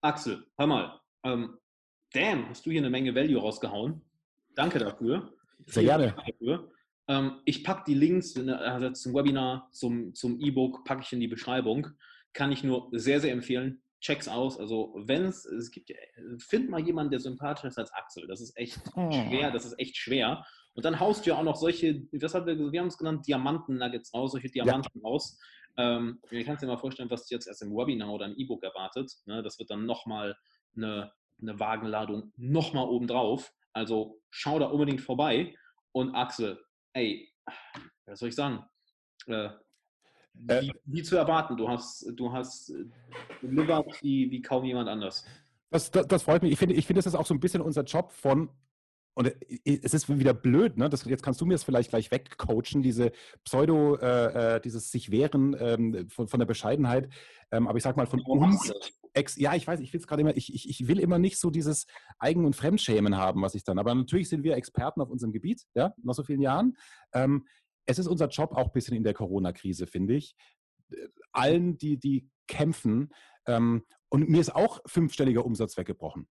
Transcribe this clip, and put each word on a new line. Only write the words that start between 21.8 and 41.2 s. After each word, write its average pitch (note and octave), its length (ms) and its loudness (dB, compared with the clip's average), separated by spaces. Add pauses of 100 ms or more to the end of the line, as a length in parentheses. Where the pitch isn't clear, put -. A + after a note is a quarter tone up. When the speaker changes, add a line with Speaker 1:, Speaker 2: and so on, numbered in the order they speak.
Speaker 1:
was D3+ 200 -4
haben F3+ 120 0
wir, D3+ 260 -2
wir E3 80 -2
haben's F3 180 -4
genannt, D#3 300 -4
Diamanten-Nuggets C3 840 -2
raus, B2+ 180 -2
solche C3 220 -6
Speaker 2:
Ja. B2 100 -2
Speaker 1:
Diamanten A#2+ 400 0
raus. B2 340 -4 (400)
Ähm, A#2+ 520 0
du A#2 140 -6
kannst C#3 200 -6
dir C3+ 40 -4
mal B2 100 -4
vorstellen, B2 320 -8
was A#2+ 180 -6
du B2 80 -8
jetzt A2+ 120 -10
erst G2+ 140 -16
im G#2 100 -10
Webinar A2 420 -4
oder G#2 120 -8
im G2+ 120 -12
E-Book C3 260 -8
erwartet. F#2+ 480 -10 (140)
Ne, G#2+ 180 -8
das G#2 160 -12
wird G#2+ 100 -14
dann G#2 160 -6
noch A#2 200 -6
mal G#2 320 -8 (400)
eine, G#2+ 340 -6 (300)
eine A2 180 -10
Wagenladung G#2+ 760 -4
noch C#3 360 0
mal C3+ 100 0
obendrauf. B2 680 -2 (220)
Also A2 560 -4
schau D3+ 300 -2
da C#3+ 80 2
unbedingt C#3+ 340 0
vorbei. C#3 540 0 (360)
Und B2+ 240 -2
Axel, A#2 480 -4 (300)
ey, A#2 360 -4 (760)
was G2+ 140 -18
soll A#2+ 100 -6
ich A2+ 60 -10
sagen? C3 280 -4 (640)
Äh, A2 220 -4 (960)
Speaker 2:
Äh. B2 140 2
Speaker 1:
wie, C#3 100 -4 (140)
wie D3 180 -6
zu F3 140 0
erwarten, D#3 400 2